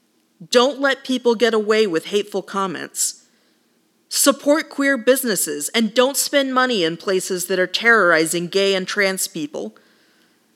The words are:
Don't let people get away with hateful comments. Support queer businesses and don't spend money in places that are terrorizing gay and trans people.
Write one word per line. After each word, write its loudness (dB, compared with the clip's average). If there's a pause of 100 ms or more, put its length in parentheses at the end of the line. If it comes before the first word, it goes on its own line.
(500)
Don't 2
let -2
people 0
get 2
away 2
with -2
hateful -4
comments. -6 (840)
Support 0
queer -2
businesses -2
and 0
don't 2
spend 0
money 2
in -2
places -4
that -2
are 2
terrorizing 2
gay 2
and -2
trans -2
people. -8 (800)